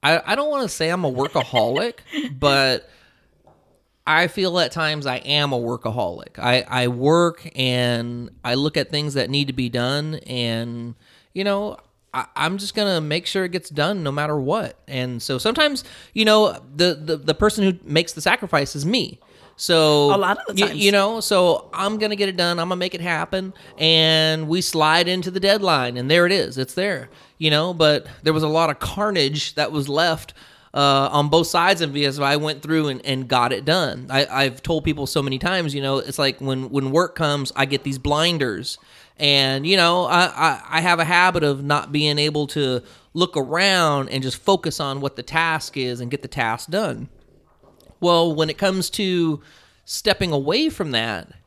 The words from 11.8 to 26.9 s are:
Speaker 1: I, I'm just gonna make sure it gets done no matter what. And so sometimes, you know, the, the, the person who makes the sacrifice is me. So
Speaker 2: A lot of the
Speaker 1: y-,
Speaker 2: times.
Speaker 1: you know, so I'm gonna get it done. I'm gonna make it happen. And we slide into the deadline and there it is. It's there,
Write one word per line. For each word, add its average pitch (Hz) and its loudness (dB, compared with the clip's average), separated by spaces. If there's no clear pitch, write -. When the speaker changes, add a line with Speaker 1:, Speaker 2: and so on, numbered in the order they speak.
Speaker 1:
I, 127 -4
I'm 165 -2
just 202 -8
gonna 196 0
make 156 -4
sure 190 -2
it 180 -4
gets 175 -6
done 160 -2
no 143 -2
matter 147 -2
what. 165 -2
And 127 -6
so 135 -4
sometimes, 285 0
you 220 0
know, 214 4
the, 175 2
the, 151 -4
the 147 -2
person 208 2
who 190 4
makes 160 0
the 156 -12
sacrifice 175 0
is 139 -4
me. 190 -2
So 151 4
Speaker 2:
A 196 4
lot 196 0
of 311 -8
the 196 2
Speaker 1:
y-, 202 4
Speaker 2:
times. 151 -8
Speaker 1:
you 196 6
know, 208 2
so 180 2
I'm 202 -2
gonna 208 -2
get 202 0
it 185 -8
done. 175 0
I'm 170 -2
gonna 180 -4
make 180 -4
it 170 -8
happen. 175 -4
And 160 4
we 170 0
slide 165 2
into 180 -4
the 185 -4
deadline 175 2
and 127 -4
there 175 6
it 175 2
is. 131 -2
It's 131 -6
there, 180 -4